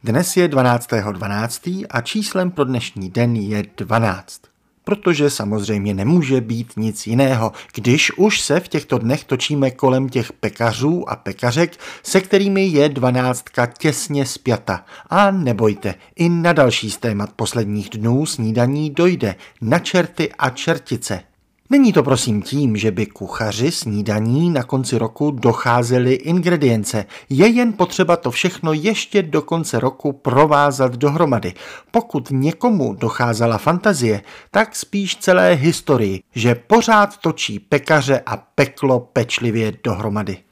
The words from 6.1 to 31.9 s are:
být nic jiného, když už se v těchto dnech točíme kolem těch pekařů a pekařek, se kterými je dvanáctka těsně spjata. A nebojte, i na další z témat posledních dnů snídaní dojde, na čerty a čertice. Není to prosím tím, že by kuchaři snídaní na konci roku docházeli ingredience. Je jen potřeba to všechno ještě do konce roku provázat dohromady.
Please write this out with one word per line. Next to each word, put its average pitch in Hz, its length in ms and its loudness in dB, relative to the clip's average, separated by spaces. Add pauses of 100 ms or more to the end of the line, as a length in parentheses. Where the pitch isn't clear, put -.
být 117 360 -8
nic 110 300 -6
jiného, 120 440 0 (220)
když 120 440 0
už 202 240 2
se 151 180 0
v 180 80 -8
těchto 139 300 -4
dnech 120 260 -2
točíme 135 480 -2
kolem 131 380 0
těch 120 240 -4
pekařů 117 760 -2
a - 60 -4
pekařek, 123 600 -2 (260)
se - 180 0
kterými 196 440 2
je 151 240 4
dvanáctka 127 760 0
těsně 139 600 -2
spjata. - 600 -4 (240)
A 196 220 4
nebojte, 113 640 0 (200)
i 170 140 2
na 170 240 2
další 120 380 2
z 101 60 -10
témat 104 380 -4
posledních 104 540 -4
dnů 120 360 0
snídaní 123 640 -2
dojde, 143 460 0 (260)
na 131 180 0
čerty - 500 -2 (100)
a 135 100 0
čertice. 123 720 -6 (480)
Není 262 240 6
to 151 100 4
prosím 117 380 0
tím, 131 360 -2
že 107 140 0
by 101 140 -2
kuchaři 107 680 -4
snídaní 110 760 -2
na 139 140 0
konci 127 340 -2
roku 113 340 -2
docházeli 123 840 2
ingredience. 139 920 0 (240)
Je 143 180 4
jen 233 260 2
potřeba 175 440 0
to 127 140 -4
všechno 170 420 -2
ještě 196 500 -2
do 156 180 0
konce 156 380 -4
roku 135 340 -2
provázat 135 840 2
dohromady. 135 580 0 (380)